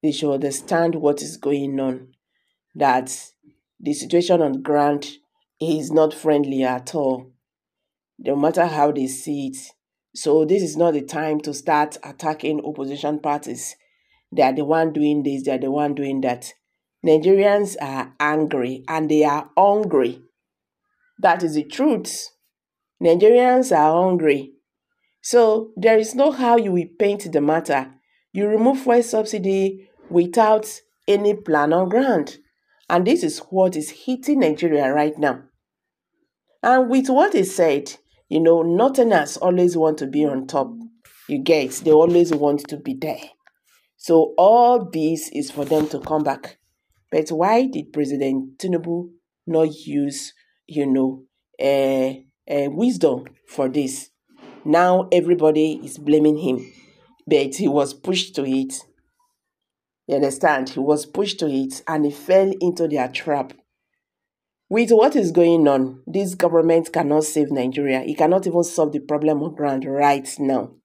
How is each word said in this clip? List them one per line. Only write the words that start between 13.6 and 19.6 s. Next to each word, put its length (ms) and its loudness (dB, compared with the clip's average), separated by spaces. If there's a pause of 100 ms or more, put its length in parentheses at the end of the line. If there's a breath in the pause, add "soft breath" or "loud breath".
They 120 4
are 100 4
the 100 -2
one 300 0
doing 300 0
this, 200 -4
they 80 -4
are 60 -2
the 140 -4
one 240 -2
doing 260 -6
that. 320 -6 (520)
Nigerians 760 4
are 380 -8
angry 680 -2
and 220 -4
they 140 4
are 340 -2
hungry. 640 2 (1000)